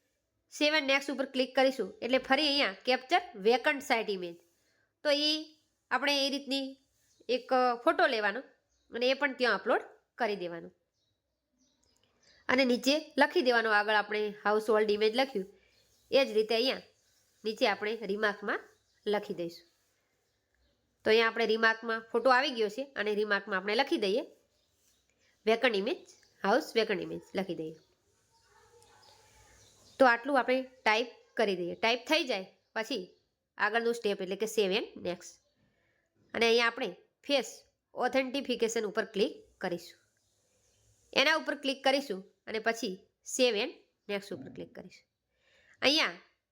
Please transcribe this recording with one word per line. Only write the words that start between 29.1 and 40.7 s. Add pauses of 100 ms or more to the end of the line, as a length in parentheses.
તો
આટલું
આપણે
ટાઈપ (280)
કરી
દઈએ.
ટાઈપ
થઈ
જાય (280)
પછી (380)
આગળનું
સ્ટેપ
એટલે
કે
save
and
next. (960)
અને
અહીંયા
આપણે (300)
ફેસ (300)
ઓથેન્ટિફિકેશન
ઉપર
ક્લિક
કરીશું. (1120)